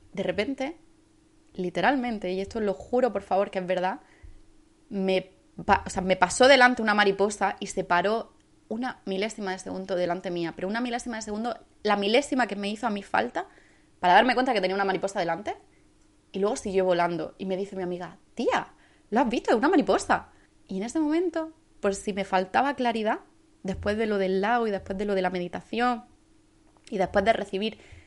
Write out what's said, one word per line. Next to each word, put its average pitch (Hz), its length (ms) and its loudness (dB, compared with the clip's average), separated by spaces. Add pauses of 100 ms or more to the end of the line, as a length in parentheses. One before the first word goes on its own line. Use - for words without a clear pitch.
(120)
De 185 120 -4
repente, 262 540 -4 (760)
literalmente, 202 760 0
y 190 80 -2
esto 196 200 -6
lo 202 140 0
juro, 247 380 0
por 196 100 -4
favor, 196 280 0
que 190 100 -4
es 180 60 -6
verdad, 185 340 -2 (880)
me 190 440 0 (320)
pa-, 196 220 2
o - 40 -8
sea, 190 120 -4
me 185 140 2
pasó 185 320 6
delante 247 340 6
una 214 120 2
mariposa 202 640 2
y 196 80 -8
se 185 160 -4
paró 175 500 0 (340)
una 240 380 -8
milésima 196 460 -4
de 185 80 -8
segundo 185 340 -8
delante 180 360 -2
mía, 170 260 -4
pero 185 120 -6
una 226 120 -4
milésima 240 360 -6
de 220 60 -10
segundo, 214 340 -6 (260)
la 208 140 2
milésima 233 500 2
que 208 100 -6
me 202 120 -6
hizo 220 180 -6
a 226 40 -2
mí 202 120 -6
falta 240 440 -2 (540)
para 180 140 6
darme 233 200 8
cuenta 254 180 2
que 214 80 0
tenía 185 140 0
una 202 100 0
mariposa 190 360 -2
delante, 180 360 -4 (760)
y 190 80 -6
luego 214 160 0
siguió 190 280 0
volando, 175 540 0
y 196 80 -8
me 185 100 -2
dice 196 200 -6
mi 190 60 -6
amiga, 175 360 -8 (160)
"Tía, 254 400 -2 (360)
¿lo 220 100 2
has 262 80 2
visto? 254 240 0
Es 247 40 6
una 240 120 2
mariposa". 247 600 2 (400)
Y 190 80 -6
en 190 60 -4
ese 247 180 -4
momento, 320 520 -2 (280)
por 196 140 0
si 196 180 -6
me 190 120 -4
faltaba 220 500 0
claridad, 226 460 -2 (420)
después 202 340 -4
de 220 100 0
lo 208 120 0
del 190 240 0
lago 233 240 0
y 214 40 -2
después 190 280 -6
de 208 80 -4
lo 202 80 0
de 190 80 2
la 180 80 0
meditación, 214 760 -4 (840)
y 214 80 -2
después 190 260 2
de 226 80 6
recibir 202 460 -4 (280)